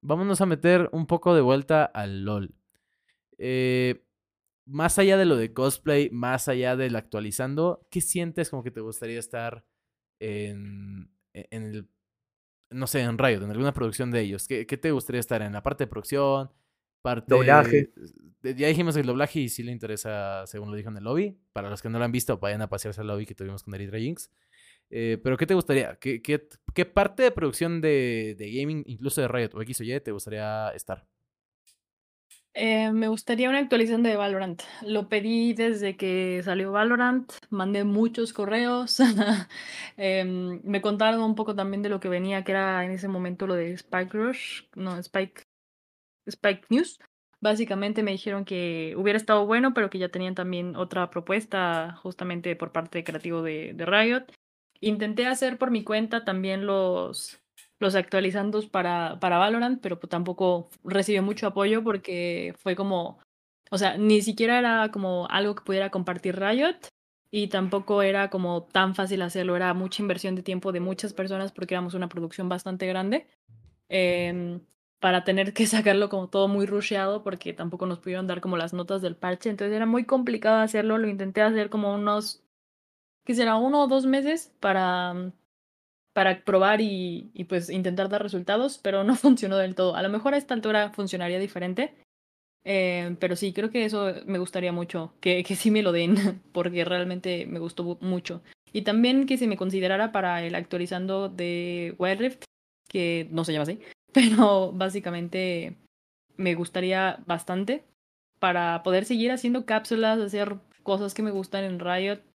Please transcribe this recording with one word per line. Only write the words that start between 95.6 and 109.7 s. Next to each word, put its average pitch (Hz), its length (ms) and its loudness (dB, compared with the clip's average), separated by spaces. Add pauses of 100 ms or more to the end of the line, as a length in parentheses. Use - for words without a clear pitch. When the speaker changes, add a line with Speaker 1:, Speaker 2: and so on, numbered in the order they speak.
Speaker 3:
me 214 120 4
lo 180 80 4
den, 170 240 4
<laughs> 196 380 0
porque 175 320 0
realmente 180 640 -2
me 170 120 -6
gustó 170 260 -6
bu-, 175 160 -6
mucho. 180 420 -4 (300)
Y 214 100 -4
también 240 420 4
que 262 120 0
se 247 100 2
me 202 100 0
considerara 190 540 0
para 175 320 0
el 170 120 -4
actualizando 185 720 -4
de 175 680 -4
Wild 190 240 0
Rift, 262 220 -4 (440)
que 170 440 -2
no 165 140 -2
se 165 80 -2
llama 151 100 0
así, 175 160 -4 (160)
<laughs> - 180 -20
pero 214 600 8
básicamente 180 1040 -4 (600)
me 180 180 2
gustaría 185 720 0
bastante 185 600 -4 (540)
para 175 440 0
poder 185 220 2
seguir 233 260 0
haciendo 254 340 -2
cápsulas, 220 540 2